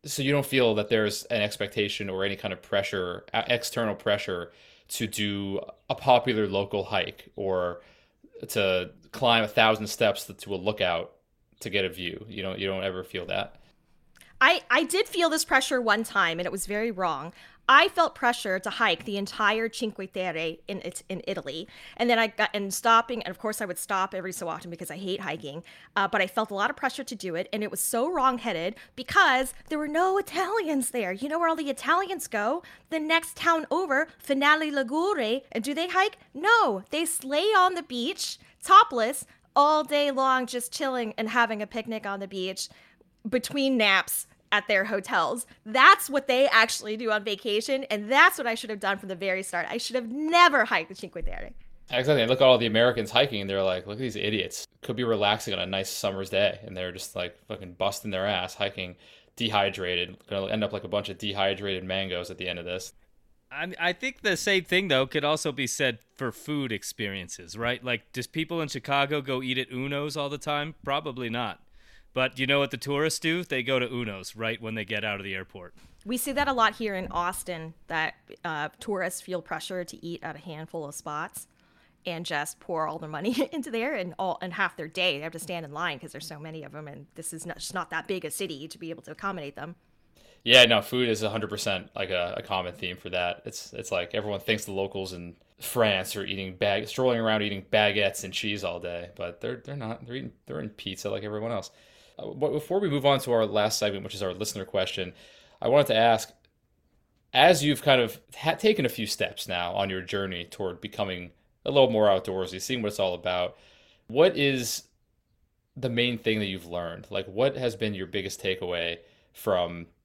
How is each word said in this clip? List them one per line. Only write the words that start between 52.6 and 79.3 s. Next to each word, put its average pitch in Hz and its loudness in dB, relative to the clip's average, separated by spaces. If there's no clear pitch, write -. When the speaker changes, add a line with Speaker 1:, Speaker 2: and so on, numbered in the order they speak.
Speaker 1:
Americans 113 4
hiking, 120 4
and 98 -4
they're 98 2
like, 92 0
"Look 104 -8
at 123 -10
these 120 -4
idiots. 101 -2
Could 120 -6
be 120 -4
relaxing 107 2
on 92 -2
a 90 -2
nice 95 -4
summer's 95 -4
day," 98 2
and 104 -12
they're 90 -6
just, - -12
like, 90 -6
fucking 98 -10
busting 98 -2
their 95 -2
ass 92 -2
hiking, 95 -4
dehydrated. 98 0
Gonna 98 -2
end 107 0
up 101 -4
like 104 -6
a 92 -12
bunch 104 -2
of 92 -10
dehydrated 98 -2
mangoes 92 -4
at 87 -14
the 90 -6
end 87 -6
of 85 -12
this. 90 -8
Speaker 3:
I, 160 -8
I 175 0
think 262 -8
the 196 2
same 190 2
thing, 185 0
though, 135 4
could 147 -4
also 151 0
be 131 -4
said 123 -2
for 123 -6
food 143 -6
experiences, 95 -8
right? 117 -4
Like, 120 -6
does 127 -8
people 165 -6
in 151 -4
Chicago 139 0
go 131 -4
eat 127 -2
at 127 -4
Uno's 143 -6
all 143 -4
the 143 -8
time? 147 -4
Probably 139 -4
not. 113 -4
But 127 -2
you 131 0
know 143 4
what 139 2
the 120 -6
tourists 143 -2
do? 165 0
They 131 -2
go 127 0
to 123 0
Uno's 110 -8
right 113 -4
when 113 -6
they 110 -4
get 104 -4
out 101 -4
of 98 -10
the 98 -6
airport. 92 -12
Speaker 2:
We 240 -4
see 277 -4
that 277 0
a 269 0
lot 220 2
here 214 -4
in 185 -6
Austin, 175 -6
that, 160 -2
uh, 156 -4
tourists 185 -4
feel 180 -8